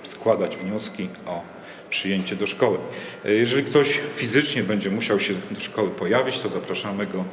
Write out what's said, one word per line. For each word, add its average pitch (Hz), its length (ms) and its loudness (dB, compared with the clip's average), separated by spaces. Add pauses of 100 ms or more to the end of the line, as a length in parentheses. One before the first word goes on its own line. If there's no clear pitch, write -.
składać 98 540 0
wnioski 95 520 -4 (160)
o 87 160 -6 (480)
przyjęcie 95 460 0
do 101 120 0
szkoły. 113 300 4 (480)
Jeżeli 120 380 4
ktoś 143 360 4 (160)
fizycznie 123 480 2
będzie 98 260 0
musiał 107 300 2
się 101 140 0 (180)
do 95 80 -8
szkoły 101 300 0
pojawić, 120 500 0
to 107 100 -2
zapraszamy 98 560 -4
go 95 260 -2